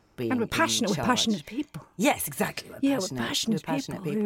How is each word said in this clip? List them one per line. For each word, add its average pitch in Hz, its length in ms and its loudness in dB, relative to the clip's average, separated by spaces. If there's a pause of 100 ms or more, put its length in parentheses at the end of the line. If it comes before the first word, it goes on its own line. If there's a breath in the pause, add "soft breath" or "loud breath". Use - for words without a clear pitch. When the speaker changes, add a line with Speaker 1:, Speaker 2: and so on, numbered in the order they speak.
(160)
Speaker 1:
being 123 160 0
Speaker 2:
And 247 80 2
we're 226 40 0
Speaker 1:
in - 40 -2
Speaker 2:
passionate, 254 420 2
we're 185 60 0
Speaker 1:
charge. 139 120 -2
Speaker 2:
passionate 220 380 2
people. - 400 -8 (100)
Speaker 1:
Yes, 247 300 2
exactly. 156 440 -4
We're - 120 -14
Speaker 2:
Yeah, 277 160 4
we're - 80 -2 (100)
Speaker 1:
passionate, 247 120 -2
Speaker 2:
passionate 226 340 0
Speaker 1:
we're 160 120 -2
passionate 180 300 -4
Speaker 2:
people 180 80 -2
who, 214 140 0